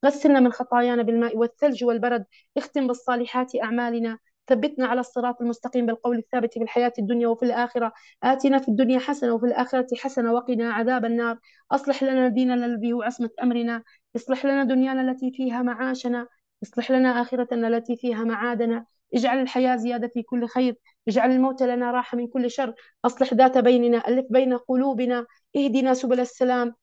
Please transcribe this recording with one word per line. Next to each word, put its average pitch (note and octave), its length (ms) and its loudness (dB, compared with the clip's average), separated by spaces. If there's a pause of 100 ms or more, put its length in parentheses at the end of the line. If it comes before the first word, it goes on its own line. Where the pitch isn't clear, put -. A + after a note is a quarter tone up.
غسلنا C#4+ 360 4
من B3 120 6
خطايانا A#3+ 500 0
بالماء A#3 340 0
والثلج A#3+ 480 0
والبرد، A#3 400 0 (320)
اختم C#4+ 300 -4
بالصالحات B3 760 -4
أعمالنا، A#3 560 -4 (300)
ثبتنا C4 380 0
على B3 140 0
الصراط B3 400 -6
المستقيم A#3+ 460 -4
بالقول A#3 320 -2
الثابت A#3 360 -4
في A3+ 80 -4
الحياة A#3+ 360 -2
الدنيا A#3 300 0
وفي A3+ 160 -2
الآخرة. A#3+ 480 -2 (300)
آتنا C4 360 2
في C4+ 100 -2
الدنيا B3 300 2
حسنة B3+ 360 -2
وفي A3+ 120 -2
الآخرة B3+ 480 0
حسنة A#3+ 380 -2
وقنا A#3+ 400 -2
عذاب A3+ 320 0
النار. A#3 340 -2 (340)
أصلح C#4 300 0
لنا C4 260 2
ديننا B3 380 0
الذي A#3 260 -2
هو A#3+ 100 -2
عصمة A#3 280 -4 (120)
أمرنا. A#3 400 -2 (340)
اصلح B3+ 300 -4
لنا C#4 180 2
دنيانا C4 460 0
التي B3+ 200 -4
فيها B3+ 320 -4
معاشنا. B3 640 -4 (360)
اصلح A#3 280 -6
لنا B3+ 300 4
آخرتنا A#3+ 480 -2
التي A#3 280 -2
فيها A#3 280 -4
معادنا. A3+ 600 -2 (300)
اجعل B3 260 0
الحياة B3+ 360 0
زيادة A#3+ 320 -4
في A#3+ 140 -6
كل A#3+ 240 -4
خير. B3 300 0 (320)
اجعل A3 220 2
الموت B3+ 320 2
لنا B3 280 0
راحة B3 280 -2
من A#3+ 80 -4
كل B3 240 -2
شر. B3 240 -4 (300)
أصلح C4 300 0
ذات B3+ 240 6
بيننا. A#3+ 500 4
ألف C4 220 2
بين B3+ 260 4
قلوبنا. B3 680 0 (300)
اهدنا C4 380 2
سبل B3+ 260 0
السلام. B3 640 0